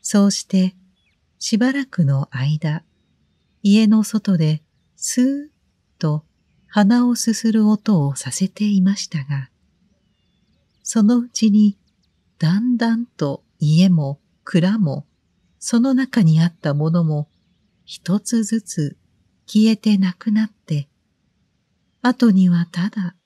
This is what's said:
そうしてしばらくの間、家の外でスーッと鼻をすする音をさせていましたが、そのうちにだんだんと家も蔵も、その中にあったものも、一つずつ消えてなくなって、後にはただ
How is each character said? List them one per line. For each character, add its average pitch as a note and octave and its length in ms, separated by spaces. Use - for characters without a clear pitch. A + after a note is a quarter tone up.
そ G3+ 240
う G3 60
し - 100
て F#3 320
し - 180
ば B3 140
ら C4+ 160
く - 180
の C#3 280
間、 D3+ 500
家 G#3 240
の A3 160
外 G3+ 340
で D#3 280
ス - 240
ー B3 40
ッ D4+ 40
と D3+ 240
鼻 A3+ 400
を A#3+ 80
す A#3 180
す A3+ 200
る G#3+ 160
音 G3+ 400
を C#3 80
さ - 160
せ F#3+ 160
て - 160
い G3+ 180
ま G3 140
し - 100
た D3 160
が、 C3+ 280
そ A3 220
の A#3+ 140
う A#3+ 100
ち A3 240
に G#3 260
だ E3 180
ん B3 180
だ A#3 200
ん A#3+ 100
と - 380
家 D#3+ 280
も D3 320
蔵 F#3+ 360
も、 C#3+ 280
そ - 200
の C4 160
中 B3+ 280
に D#3+ 180
あ E3 60
っ E3 120
た C#3+ 160
も D3+ 160
の E3+ 140
も、 D3+ 240
一 - 340
つ A3+ 260
ず A3 180
つ - 360
消 G#3+ 240
え A3 60
て G#3+ 220
な F#3+ 160
く - 180
な A3 140
っ - 40
て、 - 380
後 B3 280
に F#3 180
は E3+ 180
た F3 220
だ F#3 260